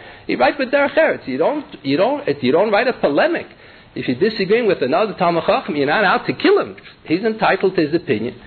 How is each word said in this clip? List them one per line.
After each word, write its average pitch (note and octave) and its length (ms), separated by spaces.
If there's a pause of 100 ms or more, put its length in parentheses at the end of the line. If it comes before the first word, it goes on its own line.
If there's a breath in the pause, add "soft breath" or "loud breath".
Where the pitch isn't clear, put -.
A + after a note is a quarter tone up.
(260 loud breath)
He - 100
writes C#4 220
with C4 120
Derech C#4+ 240
Eretz. D4+ 320
You C3 120
don't, B3+ 260 (180)
you C3+ 140
don't, G3+ 460
you B2 100
don't G3 180
write A3 180
a A#3+ 40
polemic. G3+ 540 (480 loud breath)
If - 140
you're C3+ 220
disagreeing A3 360
with F3 160
another E3+ 320
Talmid E3+ 320
Chacham, G#3 280
you're C#3+ 120
not F#3+ 180
out A#3+ 220
to C3+ 80
kill F#4+ 240
him. - 180 (280)
He's F#3 200
entitled G3 520
to F3 40
his D3+ 140
opinion. B2 520